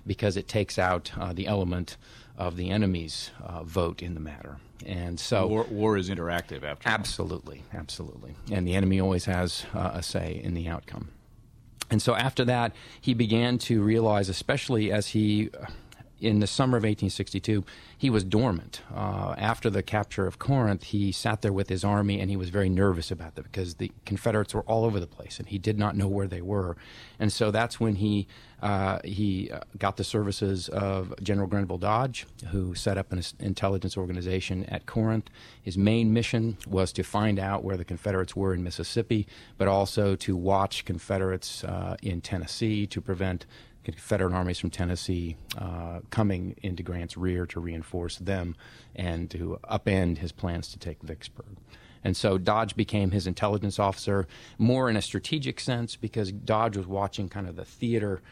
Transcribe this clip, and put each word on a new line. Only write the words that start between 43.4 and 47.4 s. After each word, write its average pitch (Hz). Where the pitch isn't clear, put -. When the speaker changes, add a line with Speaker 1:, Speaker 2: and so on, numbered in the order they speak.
Speaker 1:
Confederate 92
armies 90
from 90
Tennessee, 87
uh, 87
coming 98
into 92
Grant's 87
rear 90